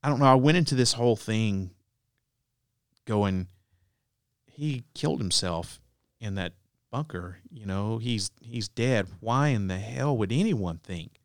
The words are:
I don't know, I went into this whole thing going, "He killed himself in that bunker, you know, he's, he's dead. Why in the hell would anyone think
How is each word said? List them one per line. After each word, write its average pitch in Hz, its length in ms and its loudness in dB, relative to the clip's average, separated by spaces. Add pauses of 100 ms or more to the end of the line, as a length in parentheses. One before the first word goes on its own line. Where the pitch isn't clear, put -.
I 143 60 0
don't 143 100 2
know, 139 80 6
I 131 80 10
went 139 240 6
into 156 160 2
this 123 200 4
whole 120 220 2
thing 107 540 -2 (1400)
going, 98 400 0 (1000)
"He 139 380 -6 (100)
killed 147 260 -2
himself 87 600 -2 (400)
in 104 140 -6
that 90 180 -6 (380)
bunker, 92 480 -8 (120)
you 117 160 -20
know, 101 320 -4
he's, 110 320 -4 (100)
he's 117 280 -10
dead. 113 380 0 (140)
Why 127 280 0
in 104 200 0
the 92 100 -4
hell 127 400 -4
would 104 140 0
anyone 117 460 0
think 85 460 -12